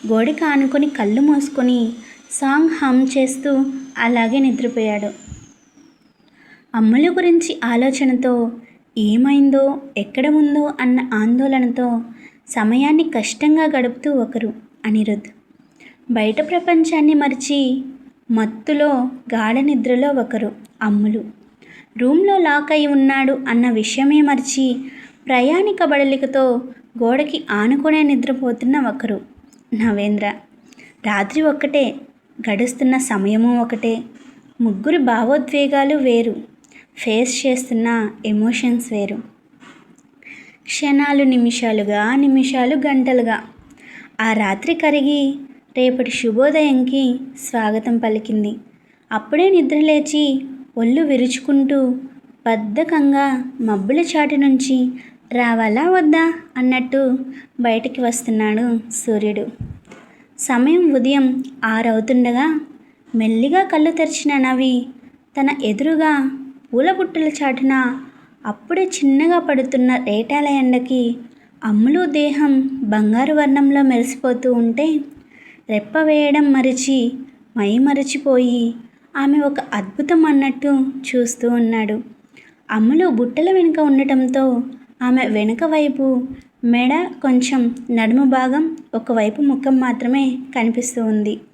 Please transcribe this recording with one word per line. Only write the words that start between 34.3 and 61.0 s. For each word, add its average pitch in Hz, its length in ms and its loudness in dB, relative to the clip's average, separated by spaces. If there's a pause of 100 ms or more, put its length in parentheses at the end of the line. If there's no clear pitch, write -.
ముగ్గురు 226 360 0
భావోద్వేగాలు 277 1000 0
వేరు, 233 400 0 (600)
ఫేస్ 240 500 -2
చేస్తున్న 233 640 -2 (160)
ఎమోషన్స్ 233 680 -2
వేరు. 202 220 -4 (1500)
క్షణాలు 285 600 2
నిమిషాలుగా, 233 920 0
నిమిషాలు 269 600 2
గంటలుగా. 254 680 0 (800)
ఆ 220 120 0
రాత్రి 208 420 -2
కరిగి 294 600 0 (420)
రేపటి 254 340 0
శుభోదయంకి 262 1040 2 (280)
స్వాగతం 220 540 -2
పలికింది. 214 560 -2 (580)
అప్పుడే 302 380 0
నిద్రలేచి 302 920 2 (360)
ఒళ్ళు 240 240 2
విరుచుకుంటూ 269 880 0 (580)
బద్ధకంగా 277 960 0 (180)
మబ్బుల 214 380 0
చాటు 294 360 0
నుంచి 262 540 2 (440)
"రావాలా 233 560 0
వద్దా?" 330 440 2 (240)
అన్నట్టు 254 600 0 (420)
బయటికి 240 420 -2
వస్తున్నాడు 226 880 -2
సూర్యుడు. 208 540 -2 (920)
సమయం 294 540 2
ఉదయం 262 500 0 (220)